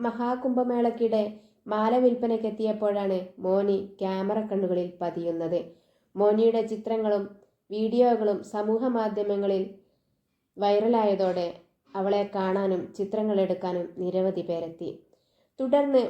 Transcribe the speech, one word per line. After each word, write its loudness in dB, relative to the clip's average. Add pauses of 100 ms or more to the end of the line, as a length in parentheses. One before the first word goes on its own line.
മഹാകുംഭമേളയ്ക്കിടെ 0 (440)
മാല 2
വിൽപ്പനയ്ക്കെത്തിയപ്പോഴാണ് 0 (260)
മോനി 2 (220)
ക്യാമറ -2
കണ്ണുകളിൽ -2 (120)
പതിയുന്നത്. -2 (560)
മോനിയുടെ 4
ചിത്രങ്ങളും -2 (440)
വീഡിയോകളും 2
സമൂഹ -2
മാധ്യമങ്ങളിൽ 0 (960)
വൈറലായതോടെ 2 (460)
അവളെ 0 (100)
കാണാനും 0 (140)
ചിത്രങ്ങളെടുക്കാനും -2 (120)
നിരവധി -2
പേരെത്തി. -6 (720)
തുടർന്ന് 4